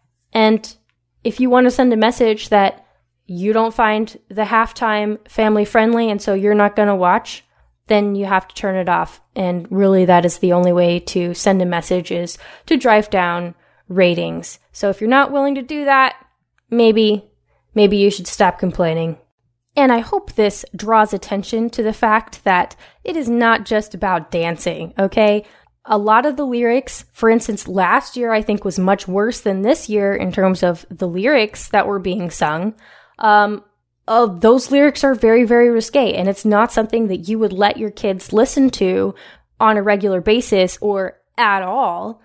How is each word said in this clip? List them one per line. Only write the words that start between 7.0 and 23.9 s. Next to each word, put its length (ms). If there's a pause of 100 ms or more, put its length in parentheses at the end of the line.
then 280
you 120
have 200
to 80
turn 220
it 100
off. 320 (160)
And 360
really, 340
that 220
is 140
the 120
only 220
way 260
to 320
send 300
a 20
message, 460
is 260 (300)
to 100
drive 320
down 460 (340)
ratings. 680 (140)
So 180
if 100
you're 80
not 240
willing 220
to 80
do 240
that, 300 (520)
maybe, 560 (500)
maybe 220
you 140
should 160
stop 320
complaining. 580 (580)
And 160
I 100
hope 340
this 320 (100)
draws 380
attention 560
to 120
the 120
fact 500
that 320 (280)
it 120
is 140
not 340
just 300